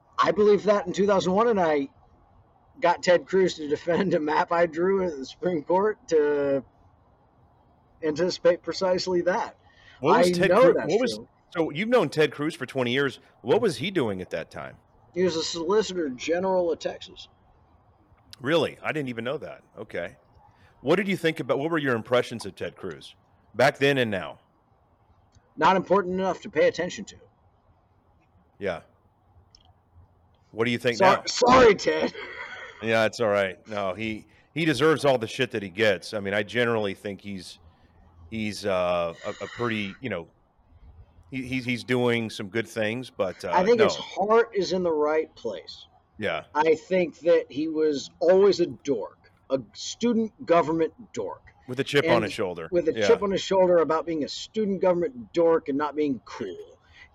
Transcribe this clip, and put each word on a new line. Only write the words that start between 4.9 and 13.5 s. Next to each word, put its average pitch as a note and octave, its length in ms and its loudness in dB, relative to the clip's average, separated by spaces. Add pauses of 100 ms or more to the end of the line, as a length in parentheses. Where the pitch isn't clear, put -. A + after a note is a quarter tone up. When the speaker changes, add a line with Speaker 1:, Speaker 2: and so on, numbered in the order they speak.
Speaker 1:
at E3 120 -4
the C3 80 -10
Supreme E3 380 -4
Court G3 360 0 (100)
to C#3+ 560 2 (1400)
anticipate E3+ 600 0
precisely F3+ 600 -2
that. C#3 340 -2 (440)
Speaker 2:
What D#3 180 4
was F3+ 100 4
Speaker 1:
I F3+ 40 2
Speaker 2:
Ted F3+ 180 2
Speaker 1:
know G3 100 6
Speaker 2:
Cruz, B3+ 160 8
Speaker 1:
that's A#2+ 160 -2
Speaker 2:
what G#3+ 80 2
was, A#3+ 160 -2
Speaker 1:
true. A3 120 -16 (280)
Speaker 2:
so D#3+ 140 -2
you've F#3 180 -4
known A3+ 220 4
Ted D3+ 220 2
Cruz D3+ 220 -6
for B2+ 120 -10
twenty B2 260 -2
years. C3+ 260 -2 (240)
What D3+ 180 4